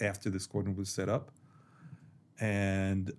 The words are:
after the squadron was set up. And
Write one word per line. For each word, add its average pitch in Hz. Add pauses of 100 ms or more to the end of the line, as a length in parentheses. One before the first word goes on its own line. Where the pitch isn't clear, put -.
after 104
the 92
squadron 98
was 98
set 98
up. - (1080)
And 98